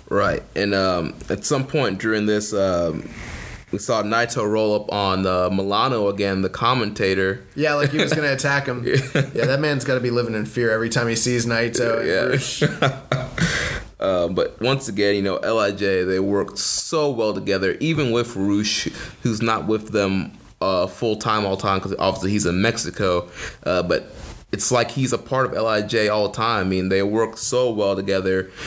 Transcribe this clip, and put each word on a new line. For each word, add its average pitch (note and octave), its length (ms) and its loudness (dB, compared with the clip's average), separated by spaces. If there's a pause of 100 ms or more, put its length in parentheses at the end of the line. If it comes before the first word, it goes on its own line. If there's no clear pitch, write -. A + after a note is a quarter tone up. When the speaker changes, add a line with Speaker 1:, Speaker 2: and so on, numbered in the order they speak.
Speaker 1:
Right. G2 340 2 (120)
And, G2 200 0
um, F2+ 380 0 (160)
at - 160 -4
some C3+ 200 0
point A#2+ 340 -2
during A2 260 0
this, G#2+ 280 0
um, F2 540 0 (640)
we G2+ 80 -2
saw A2 240 0
Naito A2+ 440 0
roll G#2+ 280 2
up G#2 180 -4
on, F#2+ 320 2
uh, F#2 260 2
Milano G#2 560 0
again, G2 360 0
the F#2 60 0
commentator. G#2 920 0 (140)
Speaker 2:
Yeah, D3 180 0
like C#3+ 180 2
he D#3 60 -2
was D#3 160 0
gonna D3 200 0
attack C#3 340 0
him. B2 160 -4
Speaker 1:
<laughs> - 20 -6
Yeah. - 120 2 (360)
Speaker 2:
Yeah, A2+ 140 0
that C3+ 140 2
man's C#3+ 220 0
gotta B2+ 160 0
be A#2+ 120 0
living A#2+ 240 0
in G#2+ 100 -2
fear A#2 260 0
every A2+ 180 0
time A#2 180 0
he A2+ 80 0
sees A#2+ 320 0
Naito A#2 540 0
and A2+ 60 -2
Speaker 1:
Yeah. F2+ 180 2
Speaker 2:
Rush. - 380 0
Speaker 1:
<laughs> - 720 -2 (640)
Uh, F#2 280 2
but F2+ 340 -2
once C3 280 0
again, G2+ 260 2
you G2+ 60 0
know, G2 160 0
L A2 220 0
I G2+ 120 2
J, G2 320 0
they F#2 160 2
worked G2 400 0
so - 500 0
well A2+ 240 0
together, F#2+ 460 0
even D3 320 0
with A2+ 240 0
Rush, G2+ 540 0 (320)
who's A2+ 200 -2
not A2+ 240 0
with F3 280 -2
them, G2 400 0 (260)
uh, F#2 280 2
full A2 280 -2
time G#2+ 300 0
all F#2+ 100 0
time, F#2+ 240 0
'cause F#2+ 180 -4
obviously F#2+ 340 2
he's G#2 140 2
in F2 160 2
Mexico. F2+ 680 0 (360)
Uh, F2+ 160 2
but F2 300 -2 (400)
it's - 220 0
like A#2+ 180 2
he's B2 220 0
a A#2 40 0
part C3 280 0
of G2 100 -4
L A2 120 0
I G#2+ 160 2
J G#2+ 260 2
all G#2 180 2
the - 80 -6
time. A2+ 320 0
I - 20 0
mean, F#2 200 0
they G2 120 2
work A2 360 0
so B2 340 0
well G2+ 240 0
together. F#2+ 560 0 (160)